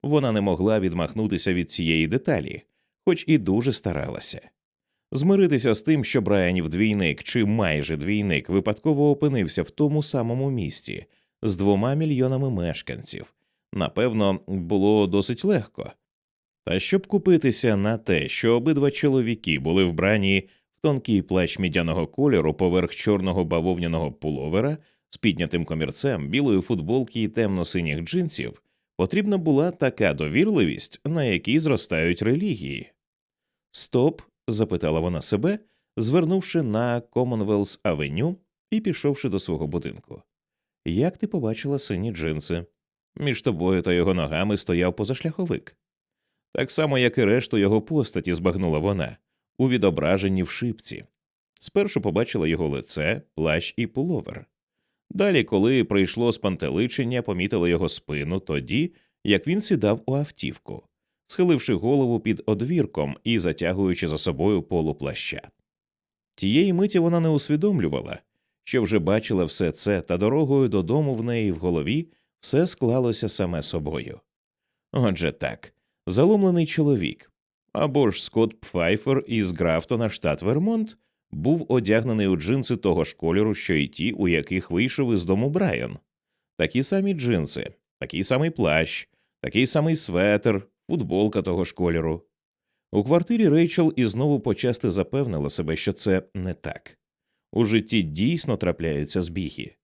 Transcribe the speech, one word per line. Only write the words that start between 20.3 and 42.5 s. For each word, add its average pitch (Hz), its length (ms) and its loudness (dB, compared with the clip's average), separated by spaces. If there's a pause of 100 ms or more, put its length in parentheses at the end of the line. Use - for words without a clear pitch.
в - 20 -18
тонкий 120 420 2
плащ 90 360 0
мідяного 82 480 0
кольору 90 480 2
поверх 87 400 0
чорного 95 500 0
бавовняного 82 680 -2
пуловера 80 680 -4 (320)
з - 60 -16
піднятим 85 480 0
комірцем, 80 640 -4
білої 113 320 2
футболки 110 600 -2
і 104 60 0
темно-синіх 90 720 -2
джинсів, 160 640 -6 (340)
потрібна 196 420 0
була 160 320 2
така 110 440 0
довірливість, 82 880 0
на 151 200 -2
якій 113 340 0
зростають 92 640 0
релігії. 110 720 -2 (800)
«Стоп?» — - 520 0 (260)
запитала 92 520 0
вона 85 220 -2
себе, 185 360 0 (380)
звернувши 165 640 0
на 120 380 -2
Commonwealth 110 840 -2
Авеню 85 540 -2 (340)
і 220 100 0
пішовши 143 480 -2
до 98 100 -2
свого 78 280 -4
будинку. 73 560 -8 (600)
«Як 120 340 -2
ти 214 80 -4
побачила 139 520 -4
сині 107 340 -4
джинси?» 82 520 -4 (520)